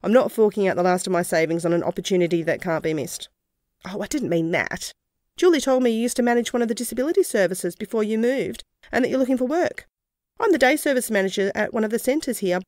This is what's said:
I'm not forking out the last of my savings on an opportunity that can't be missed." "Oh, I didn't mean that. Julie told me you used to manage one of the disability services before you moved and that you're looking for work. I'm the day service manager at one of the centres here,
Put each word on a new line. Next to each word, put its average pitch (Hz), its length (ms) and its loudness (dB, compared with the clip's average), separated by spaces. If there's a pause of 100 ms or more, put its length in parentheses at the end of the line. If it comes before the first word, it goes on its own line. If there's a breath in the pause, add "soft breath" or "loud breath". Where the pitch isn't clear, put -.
I'm 202 100 0
not 254 180 6
forking 208 360 2
out 170 80 0
the 175 80 0
last 180 240 2
of 190 60 -2
my 175 100 2
savings 165 420 0
on 170 80 2
an 170 80 2
opportunity 175 640 0
that 156 180 -2
can't 165 220 -4
be 160 100 -2
missed." - 340 -6 (560)
"Oh, 190 200 -10
I - 20 -6
didn't 240 240 -4
mean 165 220 0
that. - 400 -4 (440)
Julie 349 240 4
told 254 220 2
me 247 80 4
you 226 140 0
used 240 140 -2
to 254 40 0
manage 240 320 0
one 240 80 0
of 233 60 0
the 220 80 -2
disability 262 480 0
services 185 520 0
before 220 280 -4
you 220 160 0
moved 233 440 -2 (280 loud breath)
and 254 120 2
that - 60 0
you're 262 80 0
looking 262 180 2
for 254 100 0
work. 311 420 -2 (520)
I'm - 120 2
the 294 80 4
day 262 160 6
service 277 340 0
manager 196 460 0
at 214 180 -4
one 220 100 0
of 214 60 -2
the 226 80 -2
centres 262 400 -2
here, 180 300 0